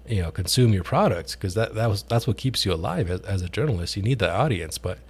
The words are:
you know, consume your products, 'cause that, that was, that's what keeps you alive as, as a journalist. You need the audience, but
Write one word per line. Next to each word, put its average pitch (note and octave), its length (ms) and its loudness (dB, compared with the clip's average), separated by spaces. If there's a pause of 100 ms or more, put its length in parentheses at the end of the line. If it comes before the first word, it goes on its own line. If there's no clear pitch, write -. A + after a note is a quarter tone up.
you G2 160 0
know, E2 80 -2
consume A2 420 4
your F#2 120 2
products, C3 500 0
'cause F#2 200 -4
that, A2 200 0
that A2+ 140 0
was, G#2 160 0
that's A#2 220 0
what G#2+ 100 0
keeps B2 280 -2
you F#2+ 80 2
alive F2 380 -2
as, F2+ 120 -2
as F#2+ 200 -2
a F2 60 -4
journalist. G2 480 -2
You G2+ 60 -2
need A#2 160 2
the F2 120 2
audience, F2+ 480 0
but F2+ 200 -6 (120)